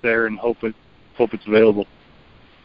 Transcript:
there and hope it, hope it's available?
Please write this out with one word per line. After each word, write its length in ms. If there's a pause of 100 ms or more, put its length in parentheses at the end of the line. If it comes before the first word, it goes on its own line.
there 260
and 120
hope 240
it, 120 (420)
hope 160
it's 120
available? 420 (760)